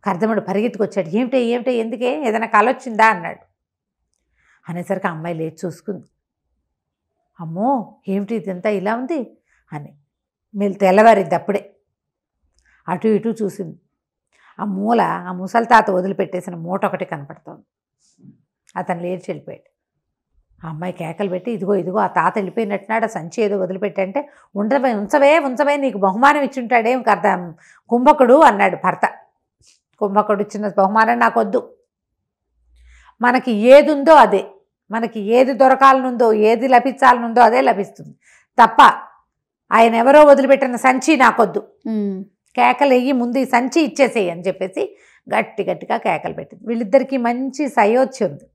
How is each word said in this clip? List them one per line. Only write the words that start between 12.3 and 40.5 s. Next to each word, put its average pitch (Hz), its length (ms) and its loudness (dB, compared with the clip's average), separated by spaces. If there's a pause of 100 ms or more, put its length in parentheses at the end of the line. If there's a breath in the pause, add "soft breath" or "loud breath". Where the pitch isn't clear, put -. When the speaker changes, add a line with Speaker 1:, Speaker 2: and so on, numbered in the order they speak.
Speaker 1:
అటు 180 200 -2
ఇటు 214 340 0
చూసింది. 185 340 -8 (840 soft breath)
ఆ - 40 -6
మూల 208 360 -2
ఆ 175 320 -4
ముసలి 190 340 -4
తాత 220 240 4
వదిలిపెట్టేసిన 180 640 -6
మూట 175 320 -6
ఒకటి 180 180 -6
కనపడుతోంది. 160 580 -16 (1120)
అతను 180 240 -6
లేచి 175 280 -8
వెళ్ళిపోయాడు. - 420 -14 (960)
ఆ - 20 -10
అమ్మాయి 165 240 -10
కేకలు 170 360 -8
పెట్టి, 180 220 -8
"ఇదిగో, 196 240 -4
ఇదిగో, 180 240 -4
ఆ 196 80 0
తాత 180 320 -2
వెళ్ళిపోయినట్టున్నాడు, 208 680 -4
ఆ 214 40 -6
సంచి 170 340 -8
ఏదో 202 160 -2
వదిలిపెట్టంటే," 190 680 -6 (280 soft breath)
"ఉండవే, 240 380 -2
ఉంచవే, 277 440 2
ఉంచవే, 285 380 -2
నీకు 254 220 -4
బహుమానం 233 420 2
ఇచ్చుంటాడే, 240 520 -2
ఇంక 247 160 -2
అర్థం 180 460 -2 (340 soft breath)
కుంభకుడు," 262 520 6
అన్నాడు 202 360 4
భర్త. - 320 -2 (920 soft breath)
"కుంభకుడు 202 440 0
ఇచ్చిన 208 260 -8
బహుమానం 220 500 0
నాకొద్దు. 226 560 -2 (1500 soft breath)
మనకి 240 320 0
ఏది 262 400 6
ఉందో 285 220 4
అదే, 202 300 6 (460)
మనకి 226 300 -6
ఏది 240 320 2
దొరకాలనుందో, 262 800 4
ఏది 220 360 2
లభించాలనుందో 247 720 2
అదే 233 200 4
లభిస్తుంది 190 540 -4 (480 soft breath)
తప్ప 226 200 6 (880)
ఆయన 226 220 4
ఎవరో 277 300 6
వదిలిపెట్టిన 269 520 4